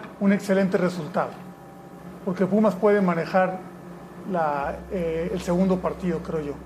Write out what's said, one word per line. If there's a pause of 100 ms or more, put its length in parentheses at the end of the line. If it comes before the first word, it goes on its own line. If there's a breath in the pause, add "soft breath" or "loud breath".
(200)
un
excelente
resultado. (960)
Porque
Pumas
puede
manejar (720)
la, (140)
eh,
el
segundo
partido,
creo
yo. (120)